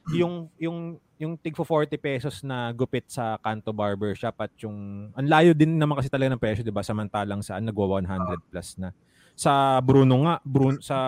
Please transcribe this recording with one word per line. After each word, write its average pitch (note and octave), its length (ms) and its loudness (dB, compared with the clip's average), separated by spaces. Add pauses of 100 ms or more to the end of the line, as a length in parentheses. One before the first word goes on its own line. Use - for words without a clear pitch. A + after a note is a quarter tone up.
(100)
Yung, E3+ 460 -2
yung, E3+ 400 -6 (200)
yung D#3 200 -8
tig D#3 180 -10
forty D3+ 420 -2
pesos C#3 440 -6
na B2 300 -6
gupit A#2+ 360 -2
sa A2+ 320 -6
Kanto A2 320 -6
Barbershop G#2 640 -4
at G#2+ 220 -8
yung, G#2 520 -12
ang C3+ 160 -4
layo D#3+ 260 8
din D#3 220 4
naman D3+ 220 2
kasi C3+ 120 -2
talaga C3+ 200 0
ng B2+ 140 -2
presyo, G#2+ 180 0
di A2 100 -4
ba? G2+ 120 -2
Samantalang G2+ 580 -4
saan, G2 220 -8
nagwa G#2 260 0
one F#2+ 160 0
hundred F2+ 420 -4
plus - 300 -12
na. F#2 140 -8 (420)
Sa C#3 480 2
Bruno C3 420 6
nga, E3 180 2
Brun-, C3+ 400 0
sa - 160 -6 (120)